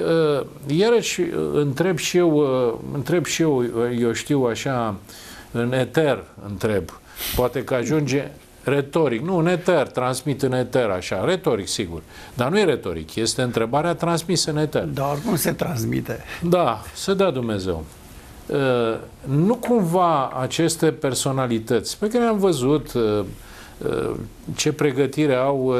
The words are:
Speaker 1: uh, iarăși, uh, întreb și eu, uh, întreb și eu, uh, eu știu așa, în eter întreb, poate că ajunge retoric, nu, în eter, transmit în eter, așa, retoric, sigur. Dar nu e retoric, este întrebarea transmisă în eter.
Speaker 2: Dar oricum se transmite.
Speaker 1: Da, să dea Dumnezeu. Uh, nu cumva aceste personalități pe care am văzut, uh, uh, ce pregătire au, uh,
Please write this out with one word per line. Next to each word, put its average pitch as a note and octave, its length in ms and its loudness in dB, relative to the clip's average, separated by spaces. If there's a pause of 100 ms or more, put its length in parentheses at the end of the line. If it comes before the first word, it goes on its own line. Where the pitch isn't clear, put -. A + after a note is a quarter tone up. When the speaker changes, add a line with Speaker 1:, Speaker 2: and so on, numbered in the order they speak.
(400)
Speaker 1:
uh, - 60 -4 (220)
iarăși, G3 540 2
uh, E3+ 80 0 (240)
întreb D3 440 2
și - 200 -2
eu, E3+ 180 6
uh, C3 380 2 (200)
întreb D3 320 0
și - 160 -4
eu, D#3 160 4
uh, A#2+ 100 2 (320)
eu A#2 120 2
știu C3+ 320 0
așa, A#2 520 -2 (560)
în A#2+ 220 -2
eter B2+ 500 2 (240)
întreb, G2+ 420 -2 (460)
poate B2 280 0
că - 100 -4
ajunge C3+ 580 0 (320)
retoric, C#3 580 0
nu, F3+ 160 0
în D#3+ 100 4
eter, E3+ 400 2
transmit B2+ 560 -2
în B2+ 100 2
eter, B2+ 360 2
așa, F#2+ 360 -2
retoric, C#3 420 0
sigur. E2 340 -6 (320)
Dar B2 160 0
nu G3 100 2
e G#3+ 40 4
retoric, F#2 520 -2
este A2+ 260 0
întrebarea B2 520 0
transmisă E3 560 0
în D3+ 80 -2
eter. D3+ 260 0
Speaker 2:
Dar C#3 280 -2
oricum E3+ 240 -2
se D#3+ 160 0
transmite. A#2+ 720 -4 (200)
Speaker 1:
Da, E3 380 2 (120)
să - 200 -2
dea F#3+ 180 2
Dumnezeu. G2 520 -2 (640)
Uh, - 120 -2 (640)
nu D#3+ 320 2
cumva F3 720 2
aceste D3+ 640 0
personalități B2+ 1080 -2
pe G#3 80 -2
care A#3+ 160 2
am A3+ 140 2
văzut, D3+ 560 2
uh, G#2 300 2 (540)
uh, - 340 -2 (440)
ce D3+ 160 0
pregătire C#3 640 2
au, C3+ 300 2
uh, B2+ 140 2